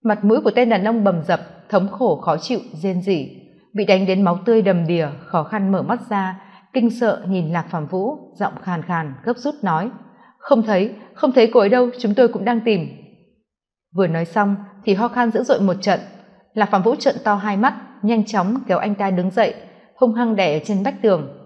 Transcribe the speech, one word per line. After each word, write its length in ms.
Mặt 180
mũi 180
của 100
tên 180
đàn 140
ông 200
bầm 200
dập, 160
thống 220
khổ 300
khó 160
chịu, 220
rên 280
rỉ. 280
Bị 120
đánh 200
đến 160
máu 240
tươi 160
đầm 260
đìa, 200
khó 180
khăn 280
mở 100
mắt 180
ra, 320
kinh 160
sợ 380
nhìn 240
Lạc 180
Phàm 180
Vũ, 300
giọng 260
khàn 200
khàn, 320
gấp 140
rút 240
nói, 280
"Không 260
thấy, 320
không 180
thấy 220
cô 60
ấy 100
đâu, 200
chúng 140
tôi 140
cũng 180
đang 140
tìm." 280
Vừa 120
nói 180
xong 300
thì 80
ho 140
khan 240
dữ 120
dội 180
một 200
trận. 180
Lạc 180
Phàm 100
Vũ 140
trợn 280
to 120
hai 220
mắt, 160
nhanh 240
chóng 320
kéo 100
anh 180
ta 160
đứng 200
dậy, 220
hung 180
hăng 220
đè 180
ở 120
trên 180
vách 180
tường. 320